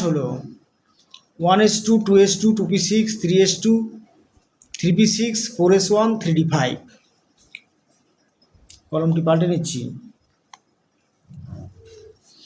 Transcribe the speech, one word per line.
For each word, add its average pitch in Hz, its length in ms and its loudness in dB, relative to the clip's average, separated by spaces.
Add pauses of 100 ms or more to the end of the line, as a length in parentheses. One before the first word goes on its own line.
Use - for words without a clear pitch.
হলো 156 240 -2 (1120)
ওয়ান 180 200 2
এস 214 220 4
টু, 220 160 2
টু 196 180 0
এস 196 220 6
টু, 220 160 0
টু 202 120 -2
পি 185 120 0
সিক্স, 220 400 0
থ্রি 175 200 0
এস 190 220 4
টু, 220 120 2 (1040)
থ্রি - 180 -2
পি 208 160 4
সিক্স, 220 300 -4 (140)
ফোর 175 200 2
এস 185 180 2
ওয়ান, 214 180 2 (100)
থ্রি 170 140 -4
ডি 160 160 2
ফাইভ। 131 260 -2 (2000)
কলমটি 160 360 -2
পাল্টে 165 260 0
নিচ্ছি। 165 320 -4 (2750)